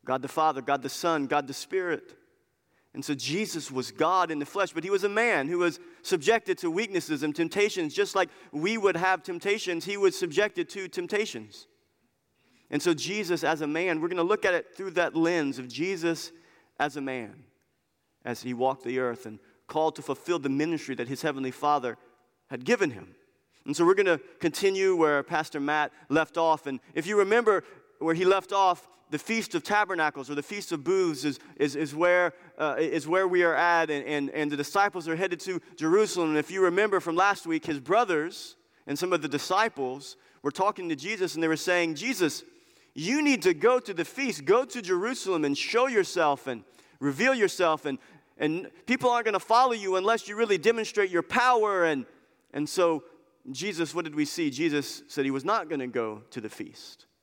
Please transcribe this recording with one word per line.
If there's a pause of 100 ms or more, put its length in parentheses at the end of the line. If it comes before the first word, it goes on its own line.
God
the
Father,
God
the
Son,
God
the
Spirit. (800)
And
so
Jesus
was
God
in
the
flesh,
but
he
was
a
man
who
was (220)
subjected
to
weaknesses
and
temptations.
Just
like (220)
we
would
have
temptations,
he
was
subjected
to
temptations. (1000)
And
so
Jesus
as
a
man,
we're
gonna
look
at
it
through
that
lens
of
Jesus (480)
as
a
man, (800)
as
he
walked
the
earth
and (280)
called
to
fulfill
the
ministry
that
his
heavenly
Father (500)
had
given
him. (500)
And
so
we're
gonna (200)
continue
where
Pastor
Matt (160)
left
off.
And (120)
if
you
remember (360)
where
he
left
off, (200)
the
Feast
of
Tabernacles
or
the
Feast
of
Booths
is, (180)
is,
is
where, (240)
uh,
is
where
we
are
at.
And,
and,
and
the
disciples
are
headed
to (140)
Jerusalem.
And
if
you
remember
from
last
week,
his
brothers (320)
and
some
of
the
disciples (260)
were
talking
to
Jesus,
and
they
were
saying,
"Jesus, (520)
you
need
to
go
to
the
feast,
go
to
Jerusalem
and
show
yourself
and (360)
reveal
yourself.
And, (400)
and (160)
people
aren't
gonna
follow
you
unless
you
really
demonstrate
your
power."
And, (440)
and
so (480)
Jesus,
what
did
we
see?
Jesus
said
he
was
not
gonna
go
to
the
feast. (180)